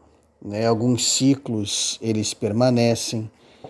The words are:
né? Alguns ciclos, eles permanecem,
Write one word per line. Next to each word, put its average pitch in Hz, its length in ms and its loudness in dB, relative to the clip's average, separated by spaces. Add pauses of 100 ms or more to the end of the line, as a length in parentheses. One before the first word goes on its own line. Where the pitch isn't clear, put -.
(400)
né? 104 280 -2
Alguns 117 440 2
ciclos, 131 880 0
eles 110 340 -2
permanecem, 117 960 0 (380)